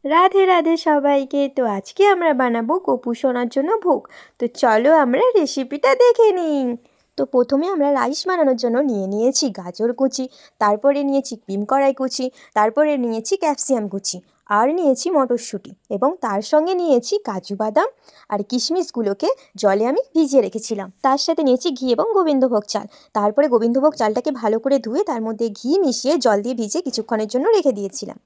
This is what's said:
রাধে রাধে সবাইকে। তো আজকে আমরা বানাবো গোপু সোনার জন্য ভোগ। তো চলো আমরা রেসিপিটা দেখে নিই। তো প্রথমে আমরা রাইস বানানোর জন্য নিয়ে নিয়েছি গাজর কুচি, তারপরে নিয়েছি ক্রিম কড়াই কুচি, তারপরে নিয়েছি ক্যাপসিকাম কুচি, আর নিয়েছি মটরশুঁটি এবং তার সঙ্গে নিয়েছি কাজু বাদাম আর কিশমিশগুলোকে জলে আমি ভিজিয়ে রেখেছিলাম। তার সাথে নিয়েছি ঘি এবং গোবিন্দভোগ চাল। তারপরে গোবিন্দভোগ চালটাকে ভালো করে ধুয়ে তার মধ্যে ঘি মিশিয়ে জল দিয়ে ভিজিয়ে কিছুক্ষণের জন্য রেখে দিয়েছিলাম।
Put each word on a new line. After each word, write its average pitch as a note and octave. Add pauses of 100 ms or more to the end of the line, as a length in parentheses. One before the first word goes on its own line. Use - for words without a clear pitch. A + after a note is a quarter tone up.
(140)
রাধে F#4+
রাধে E4+ (120)
সবাইকে। C#4+ (160)
তো B3+ (140)
আজকে - (100)
আমরা E4+
বানাবো A#3+ (120)
গোপু B3+
সোনার B3
জন্য C#4 (160)
ভোগ। D#4+ (360)
তো A#3+ (160)
চলো A#3+ (120)
আমরা C4 (140)
রেসিপিটা C#4+ (120)
দেখে A#4 (100)
নিই। D#4 (580)
তো C#4+ (120)
প্রথমে C4+
আমরা C#4+ (100)
রাইস B3
বানানোর D4+
জন্য A#3+ (140)
নিয়ে G3
নিয়েছি B3+ (140)
গাজর F#3+
কুচি, C4+ (360)
তারপরে A3 (100)
নিয়েছি C#4 (100)
ক্রিম G3
কড়াই C#4
কুচি, B3+ (320)
তারপরে A3+ (120)
নিয়েছি A3+ (100)
ক্যাপসিকাম C4+
কুচি, G3 (420)
আর B3 (100)
নিয়েছি C#4+ (100)
মটরশুঁটি A#3+ (240)
এবং B3 (160)
তার G3+ (100)
সঙ্গে D#4
নিয়েছি C4+ (160)
কাজু G3
বাদাম A3+ (440)
আর G3+ (100)
কিশমিশগুলোকে D4+ (320)
জলে G#3
আমি G4+ (120)
ভিজিয়ে C#4
রেখেছিলাম। G3+ (180)
তার C4+
সাথে E4
নিয়েছি B3+ (100)
ঘি C4
এবং D#4 (120)
গোবিন্দভোগ C4 (100)
চাল। G#3+ (320)
তারপরে G#3+
গোবিন্দভোগ A#3+ (100)
চালটাকে A#3 (100)
ভালো A3
করে C#4
ধুয়ে B3+
তার A#3+
মধ্যে A3+ (120)
ঘি A#3+ (140)
মিশিয়ে C4 (120)
জল G#3
দিয়ে B3
ভিজিয়ে D4+
কিছুক্ষণের A3
জন্য C4 (120)
রেখে D4
দিয়েছিলাম। G3